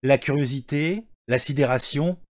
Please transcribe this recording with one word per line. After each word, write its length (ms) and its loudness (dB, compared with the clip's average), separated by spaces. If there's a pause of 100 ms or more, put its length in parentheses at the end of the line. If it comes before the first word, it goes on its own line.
la 140 6
curiosité, 880 -2 (240)
la 80 2
sidération 800 0 (160)